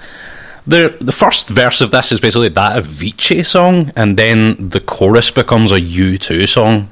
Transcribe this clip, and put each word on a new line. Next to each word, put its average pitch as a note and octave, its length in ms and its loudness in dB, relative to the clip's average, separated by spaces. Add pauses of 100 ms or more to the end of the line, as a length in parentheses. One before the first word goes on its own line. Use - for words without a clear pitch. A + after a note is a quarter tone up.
(680)
The, D#3+ 340 0
the B2 100 -2
first - 380 0
verse B2 320 0
of B2 100 0
this B2+ 220 0
is G#2 80 -2
basically A#2 280 0
that G2 320 0
Avicii D#2+ 640 -4
song, F3 500 2
and G#2 220 0
then A2 520 2
the F#2+ 100 -4
chorus A2 520 0
becomes A2+ 420 2
a F#2+ 80 2
U F#2 360 -2
two F2+ 280 -2
song, G#2+ 460 2